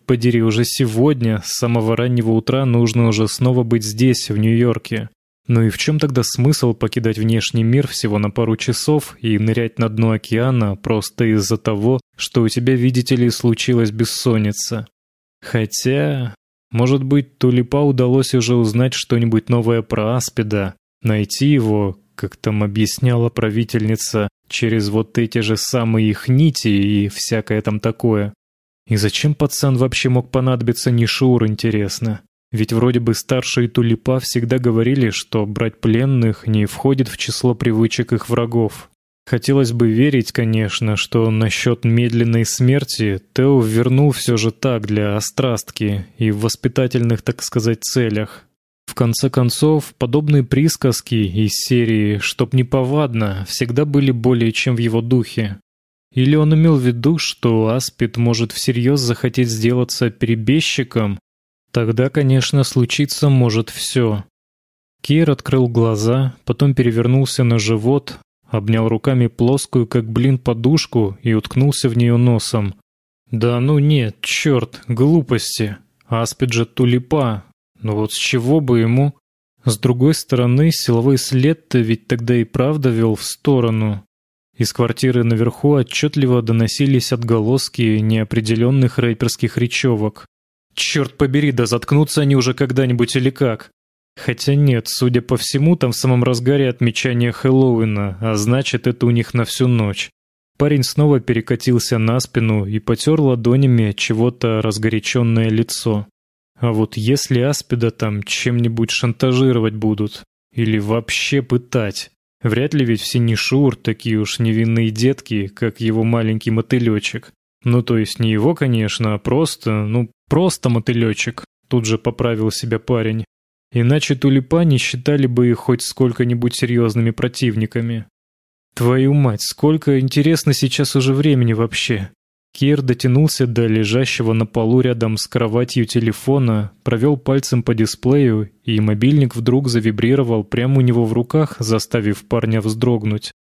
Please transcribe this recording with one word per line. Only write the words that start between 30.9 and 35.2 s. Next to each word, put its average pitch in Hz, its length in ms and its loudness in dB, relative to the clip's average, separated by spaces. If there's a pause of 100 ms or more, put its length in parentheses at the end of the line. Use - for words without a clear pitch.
Нишиур, 117 560 2
интересно? 107 720 -4 (300)
Ведь 110 220 -2
вроде 120 280 2
бы 113 140 0
старшие 123 540 -2
Тулипа 120 520 0
всегда 123 380 -2
говорили, 120 520 2
что 104 360 -4